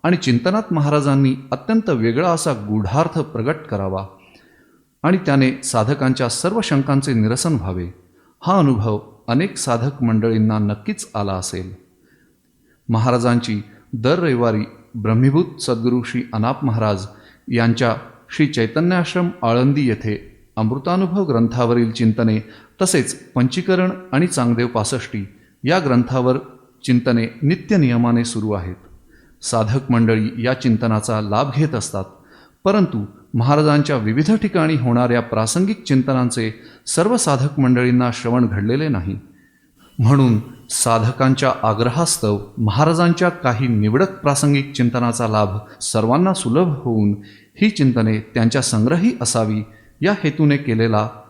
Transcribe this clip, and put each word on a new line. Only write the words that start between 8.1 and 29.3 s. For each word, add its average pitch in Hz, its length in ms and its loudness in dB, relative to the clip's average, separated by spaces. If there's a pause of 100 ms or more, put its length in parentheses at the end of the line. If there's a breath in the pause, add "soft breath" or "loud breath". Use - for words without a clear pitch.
हा 190 180 2
अनुभव 113 400 2 (280)
अनेक 123 300 -2
साधक 127 460 -2
मंडळींना 110 560 2
नक्कीच 104 560 -4
आला 101 180 -4
असेल. 92 400 -8 (1160 soft breath)
महाराजांची 117 720 0 (320 loud breath)
दर 127 260 0
रविवारी 120 440 0 (320)
ब्रह्मीभूत 123 680 2
सद्गुरू 120 420 -2
श्री 120 200 -6 (100)
अनाप 117 300 -2
महाराज 107 420 0 (420 loud breath)
यांच्या 117 480 0 (400)
श्री 151 120 2
चैतन्याश्रम 170 840 0 (140)
आळंदी 131 440 2
येथे - 580 -6 (100)
अमृतानुभव 175 680 -2
ग्रंथावरील 117 680 2
चिंतने, 110 540 0 (360 loud breath)
तसेच - 500 -2
पंचीकरण 180 580 0 (220)
आणि 156 160 2
चांगदेव 120 400 0
पासष्टी 110 580 -4 (380 soft breath)
या 165 160 2
ग्रंथावर 127 580 2 (460)
चिंतने 120 600 0
नित्य - 340 0
नियमाने 120 480 2
सुरू 110 260 -4
आहेत. 92 240 -6 (680 soft breath)